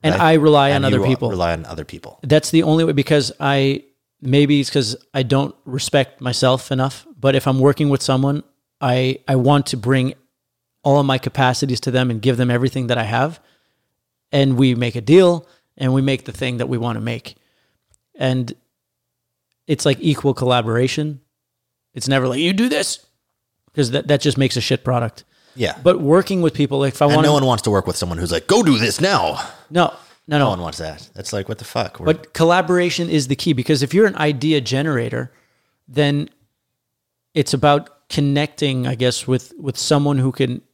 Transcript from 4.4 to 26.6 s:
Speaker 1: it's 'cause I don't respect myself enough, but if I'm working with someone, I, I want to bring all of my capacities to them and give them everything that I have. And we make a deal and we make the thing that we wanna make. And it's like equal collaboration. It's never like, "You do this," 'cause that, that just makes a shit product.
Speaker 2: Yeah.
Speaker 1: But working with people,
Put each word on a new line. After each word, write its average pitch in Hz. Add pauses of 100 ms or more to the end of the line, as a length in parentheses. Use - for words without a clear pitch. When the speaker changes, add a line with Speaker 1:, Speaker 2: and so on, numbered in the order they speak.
Speaker 1:
it's 135
'cause 123 (180)
I 131
don't 135 (120)
respect 135
myself 127
enough, 135 (140)
but 135
if 135
I'm 131
working 143
with 139
someone, 139 (360)
I, 127
I 135
want 135
to -
bring 127 (680)
all 143
of 139
my 131
capacities 127
to 131
them 127
and 113
give 123
them 123
everything 123
that 120
I 117
have. 123 (920)
And 139
we 131
make 117
a 120
deal 175 (300)
and 131
we 135
make 135
the 127
thing 123
that 117
we 127
wanna 113
make. 117 (800)
And 131 (1120)
it's -
like 139
equal 139
collaboration. 123 (720)
It's 127
never 135
like, 123
"You 175
do 226
this," - (760)
'cause 127
that, 139
that 147
just 139
makes 131
a 120
shit -
product. 120 (320)
Speaker 2:
Yeah. 117
Speaker 1:
But 180
working 180
with 165
people, 139